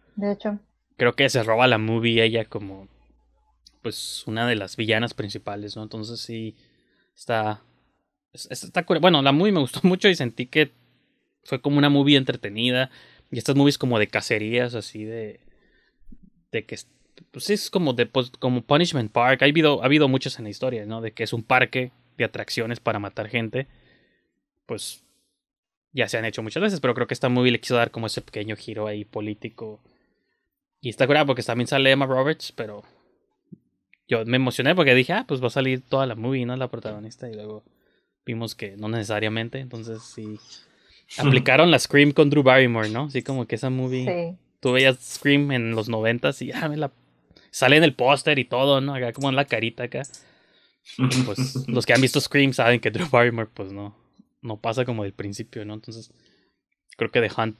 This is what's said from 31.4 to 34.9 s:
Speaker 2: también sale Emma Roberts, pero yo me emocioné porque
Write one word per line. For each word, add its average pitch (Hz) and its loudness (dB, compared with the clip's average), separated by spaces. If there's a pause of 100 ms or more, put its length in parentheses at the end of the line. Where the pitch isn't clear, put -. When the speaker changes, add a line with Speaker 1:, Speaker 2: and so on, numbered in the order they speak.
Speaker 2:
también 120 -2
sale 135 2
Emma 139 2
Roberts, 135 -2
pero 104 -12 (1300)
yo 113 -2
me 120 0
emocioné 131 0
porque 147 4